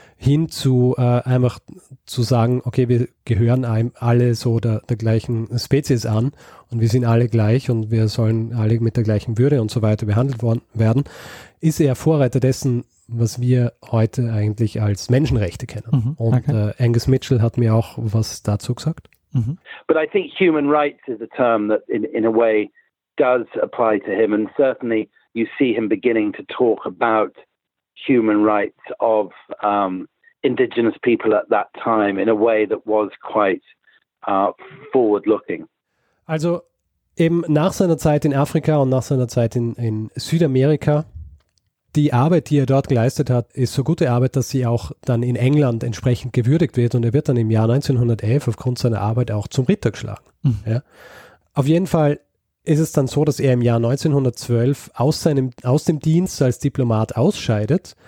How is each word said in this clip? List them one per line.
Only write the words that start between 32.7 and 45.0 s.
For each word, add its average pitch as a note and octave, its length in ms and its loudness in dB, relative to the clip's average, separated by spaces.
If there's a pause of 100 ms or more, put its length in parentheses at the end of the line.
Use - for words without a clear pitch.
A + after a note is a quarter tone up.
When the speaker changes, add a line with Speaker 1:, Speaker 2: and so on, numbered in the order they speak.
Speaker 3:
was G#2+ 240 0 (120)
quite, G2+ 420 -2 (640)
uh, G2 240 0 (400)
forward-looking. G#2 760 0 (640)
Speaker 1:
Also E3 340 -2 (540)
eben E3+ 320 2
nach D#3 260 2
seiner E3+ 240 2
Zeit D3 260 2
in D#3 120 0
Afrika D#3 420 0
und C3+ 120 2
nach C3 120 0
seiner B2+ 260 -2
Zeit A#2 280 -2
in, A#2 180 -2
in A2 400 -4
Südamerika, D3+ 920 0 (920)
die D3 180 2
Arbeit, D3+ 380 2
die D3 80 4
er C3 80 2
dort C3+ 200 2
geleistet B2+ 440 0
hat, B2 220 -2
ist B2+ 200 -2
so C#3 100 -2
gute D3+ 280 0
Arbeit, B2 240 0
dass B2+ 140 -2
sie B2+ 180 -2
auch A#2 240 -2 (120)